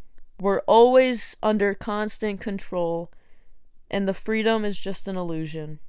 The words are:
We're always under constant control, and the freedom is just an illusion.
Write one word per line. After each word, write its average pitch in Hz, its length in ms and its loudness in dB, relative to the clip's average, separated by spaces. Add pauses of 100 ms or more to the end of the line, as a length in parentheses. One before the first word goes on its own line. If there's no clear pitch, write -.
(400)
We're 196 220 2
always 247 800 6
under 208 300 2
constant 208 680 -4
control, 175 720 -4 (800)
and 196 160 0
the 190 60 0
freedom 220 500 0
is 202 160 0
just - 260 -4
an 190 120 -4
illusion. 160 720 -6